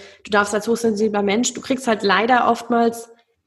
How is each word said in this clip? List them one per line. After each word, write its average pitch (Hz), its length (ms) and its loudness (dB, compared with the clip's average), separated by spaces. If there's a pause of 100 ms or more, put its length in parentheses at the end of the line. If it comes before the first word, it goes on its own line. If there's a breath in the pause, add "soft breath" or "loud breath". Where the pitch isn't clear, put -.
(220 loud breath)
du - 80 -18
darfst 208 240 2
als 208 140 -4
hochsensibler 214 560 0
Mensch, 214 300 0
du - 60 -12
kriegst 262 280 -4
halt 208 160 0
leider 214 440 2
oftmals 233 600 0 (380 soft breath)